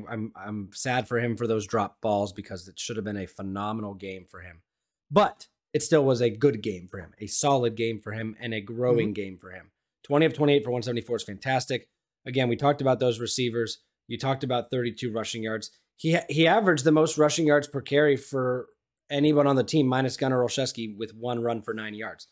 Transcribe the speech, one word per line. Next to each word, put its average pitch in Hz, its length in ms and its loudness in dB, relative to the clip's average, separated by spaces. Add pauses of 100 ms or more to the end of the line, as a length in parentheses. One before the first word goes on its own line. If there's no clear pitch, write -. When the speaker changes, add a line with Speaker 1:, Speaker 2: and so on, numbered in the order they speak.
Speaker 1:
I'm, 110 260 -8
I'm 101 380 -10
sad 123 340 -2
for 120 140 0
him 117 160 0
for 120 100 -4
those 107 200 -2
drop 104 340 -2
balls 104 320 0
because 95 340 -14
it 95 120 -18
should 113 180 -8
have 104 80 -4
been 101 140 -6
a 92 80 -8
phenomenal 101 680 -8
game 95 340 -14
for 90 140 -20
him. 87 220 -20 (480)
But 170 360 2 (280)
it 151 80 0
still 151 220 4
was 123 180 4
a 120 80 4
good 113 320 2
game 92 260 -6
for 101 100 -14
him, 80 220 -14
a 107 60 -10
solid 123 500 0
game 113 240 -4
for 104 120 -12
him, 110 280 -8
and 117 140 -6
a 104 80 -6
growing 117 460 0
Speaker 2:
Mm-hmm. 104 40 -4
Speaker 1:
game 95 240 -8
for 92 140 -20
him. 92 200 -20 (340)
Twenty 151 220 4
of 156 60 0
twenty-eight 143 320 4
for 123 60 -4
one 123 120 -2
seventy-four 117 340 -4
is 104 60 -6
fantastic. 123 640 -4 (380)
Again, 123 220 2
we 117 80 0
talked 143 240 2
about 131 180 2
those 120 220 0
receivers. 117 580 -2 (300)
You 120 100 -8
talked 135 240 -2
about 123 280 -2
thirty-two 120 420 -4
rushing 110 320 -6
yards. 110 260 -6 (260)
He, 165 220 2 (100)
he 156 200 4
averaged 180 360 4
the 160 80 6
most 156 260 4
rushing 151 280 4
yards 147 220 4
per 135 140 -8
carry 143 340 4
for 127 500 -4 (440)
anyone 143 360 4
on 139 100 4
the 127 80 6
team, 151 220 2
minus 127 300 0
Gunnar 131 260 2
Olszewski, 117 540 -4
with 110 180 -10
one 120 260 -4
run 117 220 -2
for 113 120 -8
nine 107 200 -10
yards. 104 380 -12